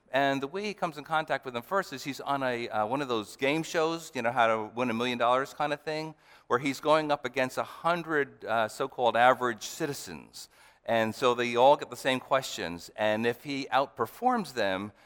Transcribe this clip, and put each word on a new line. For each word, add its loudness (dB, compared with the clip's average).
And 4
the -6
way -6
he -4
comes -6
in -12
contact -2
with -8
them -4
first -2
is -10
he's -8
on -2
a, -2
uh, 0
one -2
of -6
those -2
game 0
shows, -2
you -6
know, 0
how 4
to 2
win 0
a 0
million -2
dollars 2
kind -2
of -8
thing, -6
where 2
he's -4
going 2
up -2
against -2
a -2
hundred, -2
uh, 0
so-called 0
average 6
citizens. -8
And 2
so 4
they 0
all 8
get -8
the -12
same 0
questions. -4
And 0
if -2
he -8
outperforms -2
them, -2